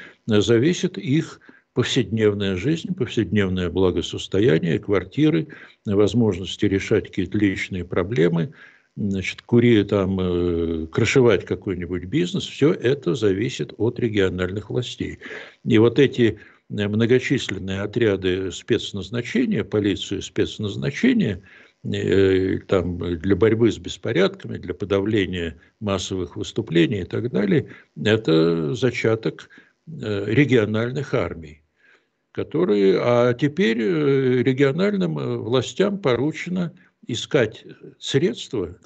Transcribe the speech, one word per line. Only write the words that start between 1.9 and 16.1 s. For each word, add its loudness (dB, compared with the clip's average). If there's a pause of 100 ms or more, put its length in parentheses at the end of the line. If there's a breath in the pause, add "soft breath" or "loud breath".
жизнь, -2
повседневное 0
благосостояние, 0
квартиры, 0 (380 loud breath)
возможности 2
решать 0
какие-то -4
личные -2
проблемы, 0 (440 loud breath)
значит, -4
кури-, 4
там, 0
э, 0
крышевать 4
какой-нибудь -6
бизнес, -2
все 0
это 0
зависит -2
от -2
региональных -2
властей. -6 (440 loud breath)
И 4
вот 6
эти, 4 (300 loud breath)